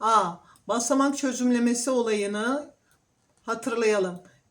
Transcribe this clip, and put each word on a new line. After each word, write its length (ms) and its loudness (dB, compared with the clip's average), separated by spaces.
A. 340 2
Basamak 500 0
çözümlemesi 720 0
olayını 840 -2
hatırlayalım. 800 -2